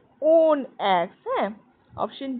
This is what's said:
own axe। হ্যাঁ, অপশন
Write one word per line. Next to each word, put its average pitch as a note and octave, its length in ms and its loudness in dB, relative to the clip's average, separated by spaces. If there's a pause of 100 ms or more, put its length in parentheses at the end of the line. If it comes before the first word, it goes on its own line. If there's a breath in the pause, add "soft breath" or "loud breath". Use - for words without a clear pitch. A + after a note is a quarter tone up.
(340)
own D#4+ 240 4 (400)
axe। F3 200 -4 (100)
হ্যাঁ, G#4 200 -2 (560)
অপশন C4+ 360 -10